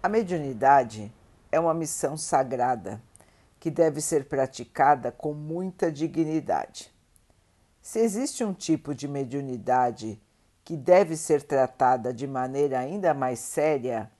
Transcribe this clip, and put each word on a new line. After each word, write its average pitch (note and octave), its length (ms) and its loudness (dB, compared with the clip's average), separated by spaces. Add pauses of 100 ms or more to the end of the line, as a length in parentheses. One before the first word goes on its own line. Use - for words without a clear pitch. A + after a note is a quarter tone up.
A F#3 60 0
mediunidade C3+ 1040 2 (380)
é D#3+ 100 2
uma E3 140 2
missão D#3 420 -4
sagrada A#2+ 840 -2 (640)
que E3 100 -4
deve D3+ 300 4
ser D3 260 -2
praticada C3+ 880 0
com D3+ 220 -8
muita E3 580 -4
dignidade. D3+ 960 -4 (920)
Se - 160 -8
existe A#3 440 0
um G3+ 120 -2
tipo D3 400 -2
de C#3+ 120 -10
mediunidade B2+ 1120 -2 (460)
que E3 100 -10
deve E3 400 4
ser D3+ 280 0
tratada B2+ 680 2
de B2+ 160 -6
maneira C3+ 520 -2
ainda E3 340 0
mais B2+ 260 -2
séria B2+ 800 -2